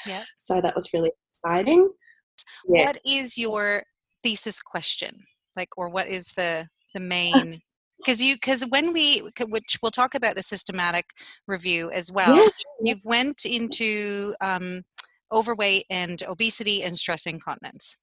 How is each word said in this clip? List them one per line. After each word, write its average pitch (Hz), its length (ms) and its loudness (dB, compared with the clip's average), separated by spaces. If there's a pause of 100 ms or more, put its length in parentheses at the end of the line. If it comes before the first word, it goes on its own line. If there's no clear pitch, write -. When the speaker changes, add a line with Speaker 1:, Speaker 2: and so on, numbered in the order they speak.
Speaker 1:
Yeah. 196 160 -8 (120)
Speaker 2:
So 185 260 -2
that 175 140 0
was - 180 -4
really 165 180 2 (220)
exciting. 240 560 4 (800)
Yeah. 175 160 6
Speaker 1:
What 285 200 0
is 269 320 -2
your 208 460 0 (400)
thesis 220 380 -2
question? - 640 -6 (320)
Like, 185 200 -6
or 180 120 -6
what 180 180 -2
is 185 300 -4
the, 165 320 -2 (240)
the 196 80 -8
Speaker 2:
Uh, - 20 -8
Speaker 1:
main, 175 580 0 (440)
'cause 240 160 0
you, 269 160 4
'cause 262 320 0
when 302 240 2
we, 294 440 2
c-, 240 80 -4
which 220 360 -4
we'll 226 100 -2
talk 254 240 0
about 240 200 0
the 190 80 -6
systematic 175 640 -2 (420)
review 175 440 -2
as 180 200 -6
well, 196 240 6
Speaker 2:
Yeah, 381 80 10
sure. 427 80 8 (300)
Speaker 1:
you've 220 240 -2
went 247 400 2
into, 208 920 -2
um, 180 440 -4 (480)
overweight 214 580 2
and 180 340 -4
obesity 202 600 -4
and 175 140 -6
stress - 280 -2
incontinence. 156 760 -10